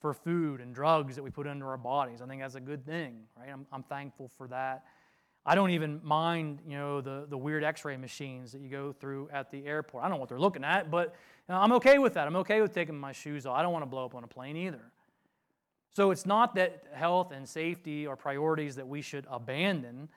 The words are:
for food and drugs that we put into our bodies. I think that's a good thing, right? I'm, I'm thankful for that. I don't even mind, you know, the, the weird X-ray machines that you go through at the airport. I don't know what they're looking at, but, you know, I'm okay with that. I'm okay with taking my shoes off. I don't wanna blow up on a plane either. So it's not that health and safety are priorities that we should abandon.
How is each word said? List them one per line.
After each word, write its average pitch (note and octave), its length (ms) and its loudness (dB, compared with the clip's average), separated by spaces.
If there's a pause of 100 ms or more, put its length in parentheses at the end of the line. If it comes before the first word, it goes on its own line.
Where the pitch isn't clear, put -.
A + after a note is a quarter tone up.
for D3+ 100 0
food D#3+ 480 0
and B2 140 -12
drugs C#3+ 420 4
that C#3+ 60 -10
we C3+ 80 -8
put C#3+ 160 -6
into C#3+ 180 -6
our C3 140 -6
bodies. B2 420 -2
I B2 60 -12
think C3+ 160 -10
that's C3+ 140 -10
a C3 40 -12
good C3+ 240 -8
thing, C#3 380 -6 (160)
right? B2+ 120 -16
I'm, C#3 220 -14
I'm C3+ 100 -10
thankful C#3 460 -10
for C3 200 -16
that. C3 360 -4 (640)
I D3+ 80 8
don't F#3+ 160 6
even D#3 340 0
mind, D#3 640 2
you C#3+ 80 -8
know, C#3+ 240 -2
the, C3+ 260 -8
the C#3+ 120 -6
weird D3+ 260 0
X-ray D3+ 320 -2
machines B2+ 560 -10
that C3+ 80 -14
you C#3 80 -14
go C#3 240 -6
through C#3 400 -8
at C#3 180 -4
the C#3 140 -10
airport. D3 400 -4
I F3+ 40 2
don't F3+ 80 0
know C#3 40 -4
what B2+ 80 -6
they're B2 100 -8
looking E3+ 260 2
at, E3+ 260 2
but, E3+ 240 0 (340)
you F3+ 60 -4
know, F#3 60 4
I'm A3 120 8
okay C4 260 10
with B3 160 6
that. D3+ 120 0
I'm D#3+ 100 0
okay G#3 240 4
with G#3 140 2
taking E3 240 -2
my C#3 140 -10
shoes D3 340 -8
off. B2+ 100 0
I D3+ 60 4
don't F3 100 2
wanna D#3 140 -2
blow C3 180 -6
up B2 100 -10
on A#2+ 100 -14
a - 20 -18
plane C3+ 320 -10
either. D#3 340 -8 (1000)
So G3+ 160 6
it's F#3 160 0
not A3+ 300 6
that F#3 360 2
health F3 380 2
and C3+ 180 -10
safety D#3+ 580 -4
are C3+ 100 -6
priorities D3 600 -2
that C3 120 -10
we C#3+ 120 -6
should C#3 300 -10
abandon. C3 880 -2